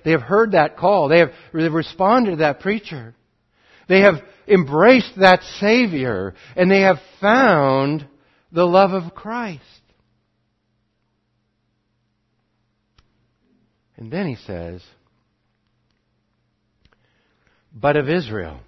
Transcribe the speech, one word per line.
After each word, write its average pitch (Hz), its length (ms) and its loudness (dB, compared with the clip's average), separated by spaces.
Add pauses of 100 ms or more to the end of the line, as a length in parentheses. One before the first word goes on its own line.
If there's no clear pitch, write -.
they 156 80 0
have 147 100 0
heard 202 300 0
that 156 260 0
call. 175 300 2
They 160 100 4
have, 160 140 2 (200)
they 160 120 -4
have 156 100 -2
responded 202 560 0
to 170 80 -6
that 151 220 -2
preacher. 156 540 -10 (760)
They 185 120 4
have 196 160 4 (320)
embraced 190 680 2
that 185 240 4 (180)
Savior, 143 760 -2 (220)
and 180 140 2
they 196 100 4
have 190 160 2 (240)
found 151 880 0 (420)
the 170 140 0
love 180 280 2
of 175 220 -10
Christ. 214 480 -12 (4000)
And 113 120 -18
then 185 160 -8
he 127 100 -8 (100)
says, 87 360 -12 (3000)
"But 143 240 -2
of 139 120 -2
Israel." 107 600 -8